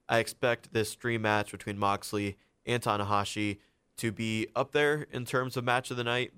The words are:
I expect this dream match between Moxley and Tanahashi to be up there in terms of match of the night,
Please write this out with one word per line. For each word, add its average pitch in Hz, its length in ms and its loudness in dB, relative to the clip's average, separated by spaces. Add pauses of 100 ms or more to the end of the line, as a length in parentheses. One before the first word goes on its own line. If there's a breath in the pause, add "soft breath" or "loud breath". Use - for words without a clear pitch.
I 117 120 4
expect - 540 0
this 110 220 0
dream 117 280 -2
match 107 280 2
between 101 260 -8
Moxley 101 600 -2 (280 soft breath)
and 120 180 0
Tanahashi 101 760 0 (380 soft breath)
to 113 140 -2
be 110 440 -2
up 131 180 -2
there 147 380 2
in 123 140 -6
terms 127 320 -2
of 123 60 -2
match 123 280 0
of 123 60 -6
the 120 60 -2
night, 120 340 -2